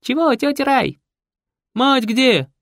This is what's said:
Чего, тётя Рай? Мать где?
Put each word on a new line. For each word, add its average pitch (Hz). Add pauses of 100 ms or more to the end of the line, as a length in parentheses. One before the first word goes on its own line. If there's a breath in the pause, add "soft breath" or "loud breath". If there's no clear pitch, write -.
Чего, 302
тётя 285
Рай? 269 (720)
Мать 262
где? 220 (120)